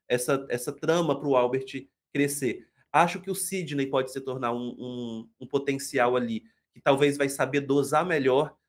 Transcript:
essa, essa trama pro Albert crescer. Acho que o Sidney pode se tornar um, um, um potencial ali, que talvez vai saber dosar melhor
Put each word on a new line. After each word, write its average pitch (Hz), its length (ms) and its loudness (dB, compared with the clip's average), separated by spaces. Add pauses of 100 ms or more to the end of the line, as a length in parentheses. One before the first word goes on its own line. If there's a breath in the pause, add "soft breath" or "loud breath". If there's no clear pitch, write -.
essa, 139 400 0
essa - 240 -4
trama 156 460 0
pro 143 160 2
Albert 127 520 0 (260)
crescer. 139 540 -2 (240 loud breath)
Acho 170 300 2
que 196 100 -6
o 180 40 -4
Sidney 147 520 -4
pode 131 240 0
se 135 100 -10
tornar 127 320 -4
um, 120 240 -6
um, 120 520 -10 (120)
um 123 60 -12
potencial 135 720 0
ali, 117 260 -4 (300 soft breath)
que - 80 -20
talvez 143 360 4
vai 139 120 0
saber 139 320 -2
dosar 139 440 2
melhor 147 500 2 (140)